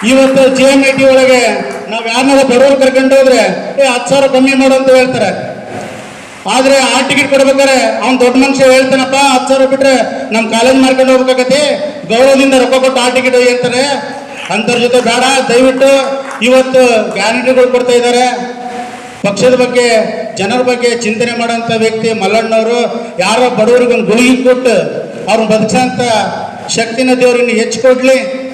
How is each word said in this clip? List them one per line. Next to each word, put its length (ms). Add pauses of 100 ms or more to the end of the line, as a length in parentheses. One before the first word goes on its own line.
ಇವತ್ತು 480
ಜೆ 80
ಎಮ್ 220
ಐ 60
ಟಿ 140
ಒಳಗೆ 420 (440)
ನಾವ್ 160
ಯಾರನ್ನಾರ 380
ಬಡವ್ರು 340
ಕರ್ಕೊಂಡು 360
ಹೋದ್ರೆ, 220 (440)
"ಏ, 60
ಹತ್ತು 220
ಸಾವಿರ 180
ಕಮ್ಮಿ 260
ಮಾಡು" 220
ಅಂತ 140
ಹೇಳ್ತಾರೆ. 680 (920)
ಆದ್ರೆ 280
ಆ 300
ಟಿಕೆಟ್ 220
ಕೊಡ್ಬೇಕಾರೆ 720
ಅವ್ನ್ 200
ದೊಡ್ಡ 160
ಮನುಷ್ಯ 280
ಹೇಳ್ತಾನಪ್ಪ, 520
"ಹತ್ತು 380
ಸಾವಿರ 160
ಬಿಟ್ರೆ 260 (380)
ನಮ್ 180
ಕಾಲೇಜ್ 240
ಮಾಡ್ಕೊಂಡು 420
ಹೋಗ್ಬೇಕಾಗತ್ತೆ, 440 (460)
ಗೌರವದಿಂದ 460
ರೊಕ್ಕ 220
ಕೊಟ್ಟು 260
ಆ 80
ಟಿಕೆಟ್ 260
ಹೋಗಿ" 140
ಅಂತಾರೆ. 380 (680)
ಅಂಥವ್ರ 260
ಜೊತೆ 220
ಬೇಡ, 480
ದಯವಿಟ್ಟು. 400 (520)
ಇವತ್ತು 720
ಗ್ಯಾರಂಟಿಗಳು 540
ಕೊಡ್ತಾ 240
ಇದ್ದಾರೆ, 680 (680)
ಪಕ್ಷದ 280
ಬಗ್ಗೆ, 320 (500)
ಜನರ 240
ಬಗ್ಗೆ 360
ಚಿಂತನೆ 420
ಮಾಡೋಂಥ 380
ವ್ಯಕ್ತಿ 360
ಮಲ್ಲಣ್ಣವರು. 680 (400)
ಯಾರೋ 300
ಬಡವರಿಗೆ 440
ಒಂದು 120
ಗುಳಿಗೆ 380
ಕೊಟ್ಟು 280 (580)
ಅವ್ರನ್ನ 180
ಬದುಕಿಸೋಂಥ 520 (720)
ಶಕ್ತಿನ 380 (100)
ದೇವ್ರು 200
ಇನ್ನು 140
ಹೆಚ್ಚು 280
ಕೊಡ್ಲಿ. 720